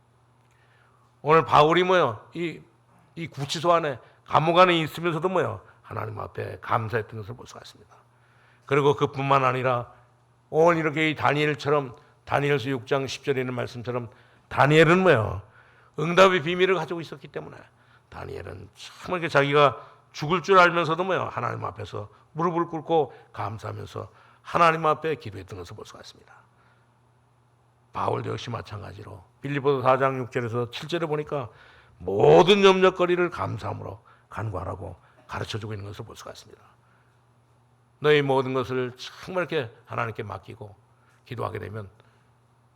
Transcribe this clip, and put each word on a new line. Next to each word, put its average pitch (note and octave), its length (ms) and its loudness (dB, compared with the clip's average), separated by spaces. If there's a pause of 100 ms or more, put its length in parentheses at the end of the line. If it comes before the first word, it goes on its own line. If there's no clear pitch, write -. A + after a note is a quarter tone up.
(1200)
오늘 D3+ 240 4
바울이 D#3 380 6
뭐요? E3+ 380 2 (120)
이, E3 280 -8 (540)
이 D#3+ 120 -10
구치소 C#3+ 460 -2
안에, D3+ 240 0 (280)
감옥 E3 340 2
안에 F3+ 200 6
있으면서도 D#3+ 500 -4
뭐요? B2 320 -2 (200)
하나님 G#2+ 380 -10
앞에 G2+ 420 -10
감사했던 A2+ 600 -4
것을 G#2+ 140 -14
볼 A#2+ 120 -20
수가 - 160 -20
있습니다. - 320 -20 (720)
그리고 C#3+ 300 2
그뿐만 C#3 480 0
아니라 B2+ 480 -2 (580)
오늘 E3 280 4
이렇게 D#3 320 0
이 D3+ 60 -4
다니엘처럼, C#3 800 -2 (300)
다니엘서 C#3 440 -2
육 B2 180 -6
장 C3+ 200 -2
십 - 160 -12
절에 C3+ 160 -4
있는 B2+ 140 -6
말씀처럼 A#2+ 560 -8 (400)
다니엘은 D#3 520 6
뭐요? G#2+ 400 2 (580)
응답의 F3 440 4
비밀을 F3+ 320 0
가지고 E3+ 260 -6
있었기 D3 280 -16
때문에 D3+ 280 -14 (520)
다니엘은 F#2 600 -14 (320)
정말 F3 200 -6
이렇게 E3 100 -4
자기가 C#3+ 460 4 (340)
죽을 D#3 320 -2
줄 F#3+ 160 6
알면서도 E3+ 440 4
뭐요? F3 280 -2
하나님 A#2 340 -6
앞에서 G#2 440 -10 (240)
무릎을 E3 340 -2
꿇고 D#3+ 460 -2 (180)
감사하면서 G#2+ 800 -10 (300)
하나님 E3 440 2
앞에 D3+ 300 -2
기도했던 F#2+ 420 -14
것을 F2+ 180 -16
볼 G2 100 -18
수가 - 160 -20
있습니다. - 320 -20 (1600)
바울도 A2+ 380 -4
역시 A2 180 -10
마찬가지로 G2 720 -14 (180)
빌립보서 C#3 400 -2
사 C3 160 4
장 C3+ 200 0
육 B2 140 -8
절에서 A#2+ 400 -4
칠 - 160 -14
절에 E3+ 180 -4
보니까 D3 440 -6 (480)
모든 D3+ 680 6
염려거리를 F3+ 640 4
감사함으로 G#2 720 -10 (260)
간구하라고 F#2 640 -10 (320)
가르쳐주고 A2 460 -10
있는 G2+ 120 -12
것을 G2+ 200 -14
볼 - 100 -20
수가 - 160 -18
있습니다. - 300 -20 (1400)
너희 D3+ 220 4
모든 C3 320 0
것을 B2+ 440 -4
정말 - 460 -8
이렇게 C#3+ 280 -6 (140)
하나님께 A#2 380 -8
맡기고 G2+ 520 -16 (500)
기도하게 G#2+ 340 -8
되면 G2 300 -12 (880)